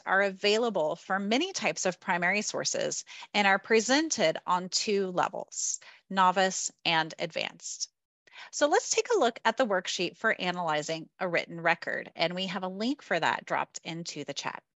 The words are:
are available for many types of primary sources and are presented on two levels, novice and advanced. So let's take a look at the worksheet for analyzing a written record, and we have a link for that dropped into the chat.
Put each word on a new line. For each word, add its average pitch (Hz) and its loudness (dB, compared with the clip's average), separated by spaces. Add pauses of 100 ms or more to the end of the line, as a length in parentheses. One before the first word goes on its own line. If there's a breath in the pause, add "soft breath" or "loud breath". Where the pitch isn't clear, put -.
are 185 2
available 196 2
for 196 -2
many 254 0
types 175 -2
of 185 -2
primary 185 0
sources - -2 (300 loud breath)
and 208 4
are 196 6
presented 226 2 (100)
on 180 0
two 196 0
levels, - -4 (280 loud breath)
novice 190 2 (140)
and 165 2
advanced. - -8 (600 loud breath)
So 294 2
let's 403 0
take 453 0
a 403 4
look 240 2
at 220 2
the 262 4
worksheet 185 -2
for 220 0
analyzing 160 -2 (100)
a 185 -2
written 170 -2
record, - 0
and 170 0
we 185 -4
have 185 -6
a 185 -2
link 220 -2
for 170 -2
that 131 0
dropped - -4
into 165 -8
the 143 -8
chat. - -8 (120)